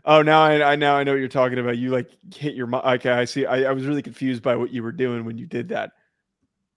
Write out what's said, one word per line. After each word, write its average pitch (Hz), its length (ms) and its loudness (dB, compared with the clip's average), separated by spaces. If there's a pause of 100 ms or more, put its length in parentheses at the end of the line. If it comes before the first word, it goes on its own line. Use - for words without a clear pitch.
oh, 156 180 6
now 156 180 6
I, 151 300 4
I, 147 40 2
now 147 200 2
I 139 80 0
know 139 80 -2
what 139 80 0
you're 131 80 -4
talking 127 320 0
about. 120 180 -2
You, 127 140 -4
like, 123 180 -2 (260)
hit 143 200 -8
your 123 100 -6
mu-, 123 120 -4
okay, 127 340 0
I 123 140 2
see. 135 200 -4
I, 131 240 0
I 135 40 0
was 131 120 -6
really 143 160 -2
confused 123 400 -6
by 123 140 0
what 120 160 -4
you 123 100 -6
were 113 100 -8
doing 120 320 -4
when 113 140 -10
you 117 80 -14
did 175 240 -8
that. 107 220 -8 (840)